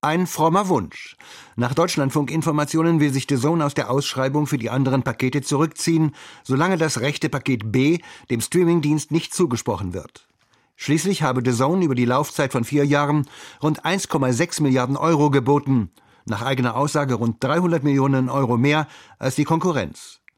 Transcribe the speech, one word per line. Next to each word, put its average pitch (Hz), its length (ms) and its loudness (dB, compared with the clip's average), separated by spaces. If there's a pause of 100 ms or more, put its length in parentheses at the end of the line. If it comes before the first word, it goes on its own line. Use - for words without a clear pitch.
Ein 165 240 0
frommer 165 420 0
Wunsch. 120 480 -4 (400)
Nach 123 200 -2
Deutschlandfunk-Informationen 160 1200 0
will 147 140 2
sich 131 140 -4
D 143 80 0
A - 20 0
Z 120 80 -2
N 165 160 2
aus 143 140 -2
der 139 160 -4
Ausschreibung 139 560 -2
für 143 100 -4
die 113 140 -4
anderen 131 320 0
Pakete 131 400 -2
zurückziehen, 160 720 0 (260)
solange 165 380 0
das 156 220 -2
rechte 143 280 -4
Paket 117 420 -4
B 143 280 2 (320)
dem 117 100 -2
Streamingdienst 165 720 0
nicht 160 200 -4
zugesprochen 110 640 -2
wird. - 340 -14 (480)
Schließlich 165 460 -2
habe 127 220 0
D 127 80 0
A - 20 0
Z 127 160 2
N 185 140 0
über 147 100 0
die 123 120 2
Laufzeit 135 460 -2
von 120 120 -2
vier 143 200 0
Jahren 147 440 0 (340)
rund 151 240 -2
eins 185 220 -4
Komma 131 260 2
sechs 156 260 0
Milliarden 131 380 2
Euro 151 320 4
geboten. 135 600 4 (340)
Nach 104 160 -6
eigener 123 360 0
Aussage 143 380 0
rund 113 280 -2
dreihundert 165 400 2
Millionen 135 460 2
Euro 127 260 0
mehr 147 320 2 (320)
als 135 160 -4
die 151 80 0
Konkurrenz. 151 800 -4 (160)